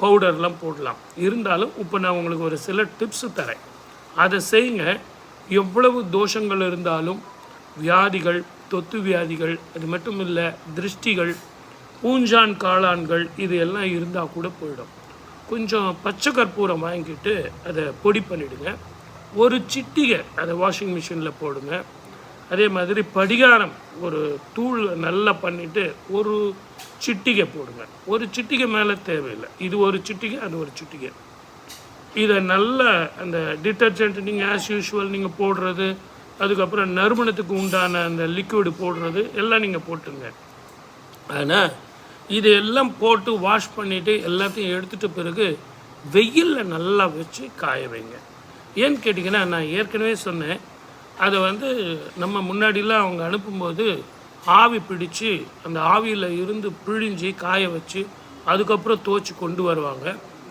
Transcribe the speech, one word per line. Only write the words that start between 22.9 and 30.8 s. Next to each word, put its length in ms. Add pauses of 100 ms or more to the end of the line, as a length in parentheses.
படிகாரம் 560 (300)
ஒரு 380 (160)
தூள் 340
நல்லா 440
பண்ணிட்டு 600 (160)
ஒரு 440 (520)
சிட்டிகை 400 (100)
போடுங்க. 280 (220)
ஒரு 240
சிட்டிகை 360
மேல 280
தேவையில்லை. 540 (100)
இது 200
ஒரு 240
சிட்டிகை, 380
அது 180
ஒரு 160
சிட்டிகை. 380 (1000)